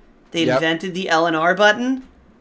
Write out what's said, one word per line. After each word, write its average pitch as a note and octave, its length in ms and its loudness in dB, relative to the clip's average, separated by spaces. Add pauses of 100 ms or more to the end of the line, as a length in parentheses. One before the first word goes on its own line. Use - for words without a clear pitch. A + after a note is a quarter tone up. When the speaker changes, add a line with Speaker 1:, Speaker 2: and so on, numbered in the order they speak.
(320)
Speaker 1:
They E3 140 -2
Speaker 2:
Yep. B2+ 120 2
Speaker 1:
invented E3 360 -2
the F#3 160 -6
L E3 160 2
and E3 100 -2
R E3 200 2
button. A#3+ 520 0 (340)